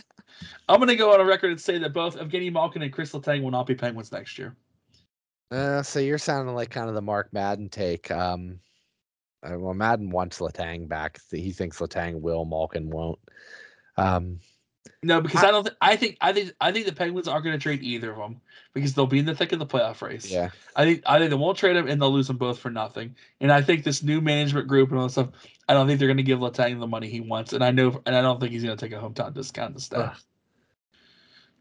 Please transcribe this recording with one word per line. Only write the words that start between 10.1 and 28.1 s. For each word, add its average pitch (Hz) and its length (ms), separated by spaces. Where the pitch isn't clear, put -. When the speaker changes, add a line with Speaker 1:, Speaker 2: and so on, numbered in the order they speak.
Speaker 1:
wants 90 260
Letang 82 500
back. 78 320
Th-, 85 120
he 95 80
thinks 92 280
Letang 85 420
will, 82 240
Malkin 80 460
won't. 80 260
Um, 90 420
Speaker 2:
No, 165 160
because 170 240
Speaker 1:
I 196 40
Speaker 2:
I 208 40
don't. 208 120
Th-, 208 180
I 202 140
think, 214 260
I 175 100
think, 196 300
I 165 100
think 214 140
the 185 80
Penguins 175 340
aren't 151 160
gonna 156 140
trade 139 240
either 117 300
of 107 80
'em 107 200
because 139 200
they'll 139 140
be 135 120
in 147 60
the 160 100
thick 175 160
of 170 80
the 147 60
playoff 113 360
race. 98 300
Speaker 1:
Yeah. 87 180
Speaker 2:
I 147 100
think, 165 220
I 139 100
think 160 140
they 143 40
won't 160 220
trade 180 180
'em, 165 120
and 147 140
they'll 139 120
lose 135 160
'em 127 80
both 123 220
for 127 100
nothing. 113 460
And 139 100
I 143 100
think 160 220
this 147 200
new 151 180
management 147 460
group 135 240
and 131 80
all 127 80
that 123 40
stuff, 127 180
I 131 60
don't 135 140
think 143 120
they're 135 80
gonna 135 160
give 131 160
Letang 123 400
the 117 80
money 110 220
he 117 100
wants, 113 320
and 127 120
I 123 80
know, 127 340
and 127 100